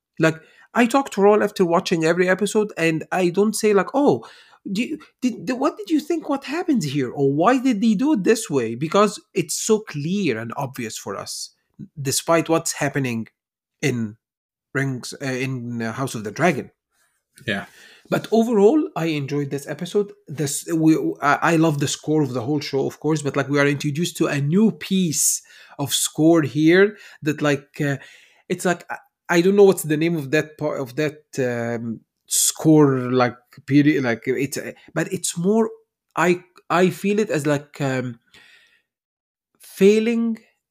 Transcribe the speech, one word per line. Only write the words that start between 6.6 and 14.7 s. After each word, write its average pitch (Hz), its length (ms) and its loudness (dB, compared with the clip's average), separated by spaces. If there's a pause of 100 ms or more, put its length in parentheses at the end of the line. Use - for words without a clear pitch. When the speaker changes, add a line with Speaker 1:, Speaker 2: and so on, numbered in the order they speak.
Speaker 1:
here? 135 260 -2
Or 139 220 0
why 196 260 4
did 240 220 0
they 226 140 4
do 262 180 0
it 214 100 0
this - 280 0
way?" 117 240 0
Because 196 440 0 (140)
it's - 220 -4
so 214 260 0
clear 156 580 -4
and 117 200 -10
obvious 127 400 -8
for 98 180 -10
us, - 380 -12 (460)
despite 156 500 0
what's 160 220 -2
happening 127 560 -4 (520)
in 117 380 -4 (560)